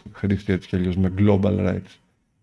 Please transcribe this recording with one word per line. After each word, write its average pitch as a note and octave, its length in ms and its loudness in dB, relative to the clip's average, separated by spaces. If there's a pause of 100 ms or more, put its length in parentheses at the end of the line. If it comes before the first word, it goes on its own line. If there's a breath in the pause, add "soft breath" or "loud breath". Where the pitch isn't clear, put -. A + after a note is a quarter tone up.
(120)
χρήστη G2+ 400 -2
έτσι F#2 160 -4
κι - 80 -4
αλλιώς F2+ 200 -2
με F#2 220 0
global G2 400 2 (100)
rights. F#2+ 300 -6 (440)